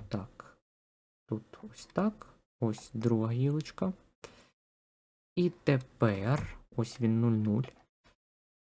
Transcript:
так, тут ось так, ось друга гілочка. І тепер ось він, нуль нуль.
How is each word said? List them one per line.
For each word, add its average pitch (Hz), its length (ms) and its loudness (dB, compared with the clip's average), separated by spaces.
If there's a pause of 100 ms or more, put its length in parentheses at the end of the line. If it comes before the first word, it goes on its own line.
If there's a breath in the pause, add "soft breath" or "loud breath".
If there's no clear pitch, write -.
так, - 480 -10 (720)
тут - 320 -8 (120)
ось - 140 -18
так, - 420 -4 (320)
ось 110 340 -4
друга 113 380 2
гілочка. 147 640 -2 (1400 loud breath)
І 175 140 2
тепер 120 1080 0 (180)
ось 117 260 -4
він, 113 200 4
нуль 117 100 4
нуль. 107 320 2 (1120)